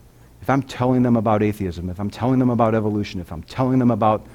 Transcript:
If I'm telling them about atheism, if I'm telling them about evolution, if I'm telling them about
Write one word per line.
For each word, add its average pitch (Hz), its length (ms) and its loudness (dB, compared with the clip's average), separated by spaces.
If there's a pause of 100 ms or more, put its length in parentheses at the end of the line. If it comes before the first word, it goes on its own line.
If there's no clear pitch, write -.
(420)
If - 80 -6
I'm 135 120 2
telling 127 400 0
them 123 140 4
about 107 260 2
atheism, 92 480 -4
if 90 100 -10
I'm 104 100 -4
telling 127 280 -2
them 127 120 2
about 113 240 2
evolution, 104 460 -2
if 85 120 -12
I'm 78 100 -10
telling 131 360 0
them 120 120 4
about 107 440 0